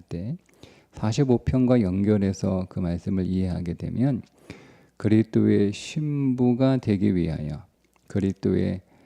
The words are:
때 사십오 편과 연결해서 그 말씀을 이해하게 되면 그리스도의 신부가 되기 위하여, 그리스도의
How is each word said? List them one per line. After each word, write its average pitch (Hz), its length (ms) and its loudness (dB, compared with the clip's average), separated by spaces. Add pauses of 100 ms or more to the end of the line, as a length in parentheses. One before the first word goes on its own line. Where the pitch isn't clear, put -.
때 104 300 -8 (540)
사십오 120 480 2
편과 127 420 2
연결해서 95 880 0
그 - 100 -8
말씀을 90 460 -2
이해하게 87 480 -2
되면 98 480 -2 (760)
그리스도의 107 760 2
신부가 131 1040 0
되기 104 380 2
위하여, 78 500 -4 (420)
그리스도의 95 720 -2 (240)